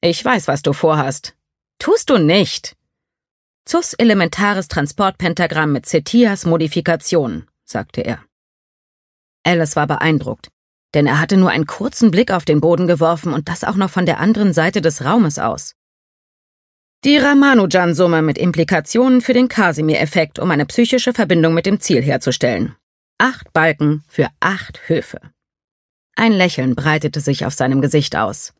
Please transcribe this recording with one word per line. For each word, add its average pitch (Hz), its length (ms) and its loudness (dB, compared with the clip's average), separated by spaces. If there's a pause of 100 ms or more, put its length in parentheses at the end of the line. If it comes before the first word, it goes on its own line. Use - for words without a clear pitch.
„Ich - 140 -4
weiß, 247 240 0
was 143 140 -2
du 147 100 0
vorhast.“ 147 640 -2 (440)
„Tust - 300 0
du 262 80 4
nicht.“ 170 600 0 (880)
„Zus - 280 -2
elementares 202 760 0
Transportpentagramm 165 1040 -2
mit 123 120 -4
Cetias 196 600 2
Modifikation“, 160 1000 -2 (200)
sagte - 400 -8
er. 110 180 -8 (1200)
Alice 165 320 0
war 147 100 0
beeindruckt, 151 640 -2 (460)
denn 147 140 2
er 135 120 2
hatte 165 160 0
nur 185 140 4
einen 156 180 -2
kurzen 226 420 0
Blick 196 220 0
auf 175 140 -2
den 151 160 2
Boden 170 260 2
geworfen 165 460 0
und 151 160 -6
das - 160 -6
auch 165 100 -4
noch 190 140 0
von 180 160 -2
der 175 160 -2
anderen 208 320 2
Seite 165 260 0
des 151 240 -2
Raumes 160 360 0
aus. - 360 -6 (1300)
„Die 285 140 4
Ramanujan-Summe 196 1040 4
mit 156 160 0
Implikationen 180 840 0
für 247 140 0
den 247 160 2
Casimir-Effekt, 156 880 0
um 180 120 -2
eine 147 140 0
psychische 240 460 0
Verbindung 165 420 2
mit 165 120 0
dem 196 160 0
Ziel 139 200 2
herzustellen. 123 760 -2 (400)
Acht - 340 -2
Balken 151 560 0
für - 220 -2 (100)
acht - 480 -6
Höfe.“ - 320 -4 (960)
Ein 220 160 2
Lächeln 170 440 0
breitete 151 440 -2
sich 143 260 -2
auf 131 100 -6
seinem 135 260 0
Gesicht 143 340 0
aus. 101 440 -4